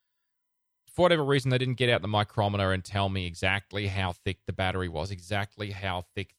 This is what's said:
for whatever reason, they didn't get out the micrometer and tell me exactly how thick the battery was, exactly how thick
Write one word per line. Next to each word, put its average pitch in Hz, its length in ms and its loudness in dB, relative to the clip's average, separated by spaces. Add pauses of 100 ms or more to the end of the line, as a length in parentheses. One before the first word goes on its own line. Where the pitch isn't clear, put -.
(880)
for - 160 -2
whatever 170 220 6
reason, 135 260 2
they 127 80 2
didn't 127 160 -2
get 120 160 2
out 117 100 4
the 98 80 -4
micrometer 101 640 2
and 95 120 -2
tell 98 240 0
me 95 180 -2
exactly 95 600 -2
how 95 240 -2
thick - 340 -6
the 95 60 -4
battery 92 360 -2
was, 82 220 -4
exactly 101 600 -6
how 92 320 -4 (100)
thick - 240 -8